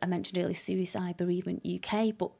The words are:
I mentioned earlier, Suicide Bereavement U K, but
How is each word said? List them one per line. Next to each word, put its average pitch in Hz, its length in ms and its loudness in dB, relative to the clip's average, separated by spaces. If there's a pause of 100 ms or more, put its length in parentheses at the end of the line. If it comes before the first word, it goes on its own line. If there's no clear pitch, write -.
I - 40 0
mentioned 185 360 0
earlier, 180 140 0
Suicide 185 600 0
Bereavement 180 480 0
U 175 140 -2
K, 214 320 2
but 214 300 -2